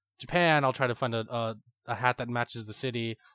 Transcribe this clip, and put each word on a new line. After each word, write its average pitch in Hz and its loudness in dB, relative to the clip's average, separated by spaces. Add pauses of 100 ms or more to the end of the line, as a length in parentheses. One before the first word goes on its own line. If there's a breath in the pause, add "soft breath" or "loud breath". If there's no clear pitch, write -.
(200 soft breath)
Japan, 165 4
I'll 131 4
try 131 0
to 120 0
find 117 -2
a, 113 -2 (100)
a, 113 -2 (300)
a 120 -4
hat 123 2
that 120 -6
matches 120 -4
the 107 -2
city. 117 0 (180 soft breath)